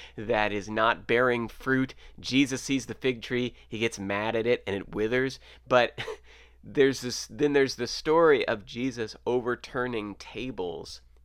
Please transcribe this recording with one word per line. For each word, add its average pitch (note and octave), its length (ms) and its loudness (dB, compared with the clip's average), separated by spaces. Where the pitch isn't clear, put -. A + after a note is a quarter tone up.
that G#2+ 360 0
is G2+ 180 -4
not G#2+ 380 2
bearing A#2+ 400 2
fruit. C3 480 -2
Jesus B2+ 420 2
sees C3+ 240 -2
the A2+ 80 -8
fig B2+ 280 -2
tree, B2 340 -4
he A2 120 -6
gets A2+ 180 0
mad G2+ 380 -2
at A2+ 100 0
it, A#2+ 220 2
and G2 80 -2
it - 180 -8
withers. B2 460 0
But A#2+ 320 4
<laughs> - 320 -20
there's C3+ 380 2
this, B2 260 -6
then C#3+ 260 0
there's C#3 220 4
the A#2+ 120 -6
story D#3 600 4
of G#2+ 180 -2
Jesus A#2+ 500 -6
overturning A#2+ 920 -2
tables G2+ 840 -10